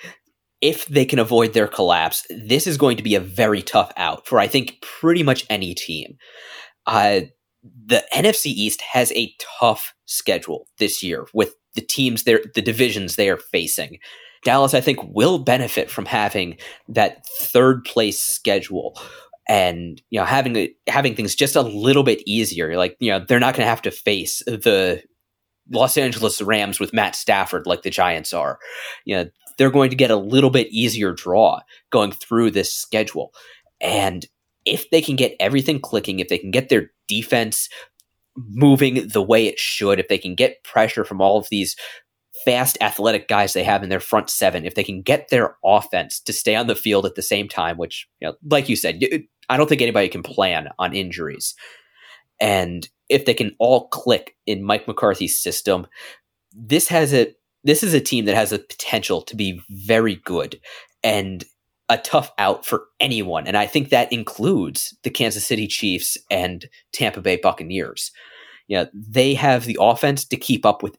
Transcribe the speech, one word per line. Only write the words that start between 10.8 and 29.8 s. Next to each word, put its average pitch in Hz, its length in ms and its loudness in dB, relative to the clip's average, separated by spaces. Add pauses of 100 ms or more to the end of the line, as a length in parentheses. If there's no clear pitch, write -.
year 82 320 -6
with 104 200 0 (200)
the 113 60 -6
teams 123 420 -2
there, 113 180 4 (140)
the 110 80 -2
divisions 110 540 -2
they 101 120 2
are 92 80 2
facing. 82 640 -4 (460)
Dallas, 135 300 4
I 131 60 6
think, 135 240 0
will 151 340 2
benefit 123 500 -2
from 104 160 -10
having 101 520 -2 (320)
that 110 380 0
third 127 580 2
place 107 360 0
schedule - 800 -4 (480)
and, 87 640 0
you 113 80 -4
know, 90 80 0
having 127 300 0
a, 95 180 -2 (140)
having 139 260 2
things 104 220 -4
just 139 180 2
a 147 80 4
little 120 400 4
bit 123 240 2
easier. 87 500 -2
Like, 90 220 0
you 110 140 0
know, 92 120 -2
they're 123 140 4
not 123 160 2
gonna 117 140 0
have 113 140 0
to 98 100 -4
face - 540 -4
the 101 540 2 (720)
Los 127 260 2
Angeles 120 460 0
Rams 101 380 0
with - 120 -6
Matt 104 220 0
Stafford 92 540 0
like 87 140 0
the 92 80 -4
Giants 85 420 -2
are. 73 260 -4 (460)
You 101 120 -4
know, 87 140 -4 (280)
they're 135 120 6
going 135 200 4